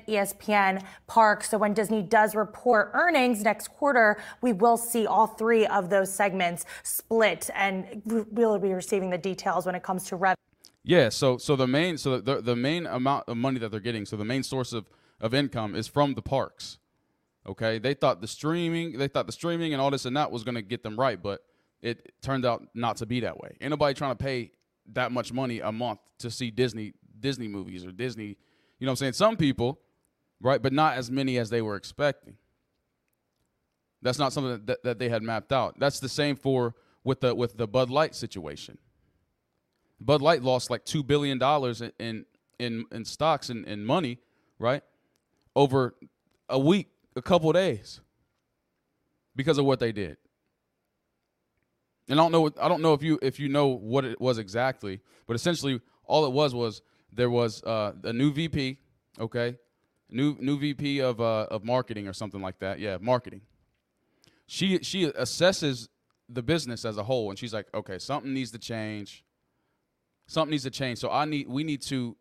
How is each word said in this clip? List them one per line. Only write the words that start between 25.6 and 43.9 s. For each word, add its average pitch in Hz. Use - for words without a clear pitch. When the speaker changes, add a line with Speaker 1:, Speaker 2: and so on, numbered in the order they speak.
Speaker 2:
a 92
month 110
to 120
see 117
Disney, 110
Disney 127
movies 92
or 90
Disney, 110
you 123
know 135
what -
I'm 123
saying? 131
Some 214
people, 135
right, 127
but 131
not 147
as 123
many 131
as 113
they 117
were 107
expecting. 131
That's 123
not 135
something 123
that, 123
that 120
they 123
had 113
mapped 113
out. 123
That's 135
the 131
same 147
for, 127
with 127
the, 123
with 113
the 117
Bud 127
Light 147
situation. 78
Bud 135
Light 151
lost, 127
like, 117
two 160
billion 143
dollars 127
in, 117
in, 110
in, 113
in 110
stocks 151
and, 117
and 104
money, 131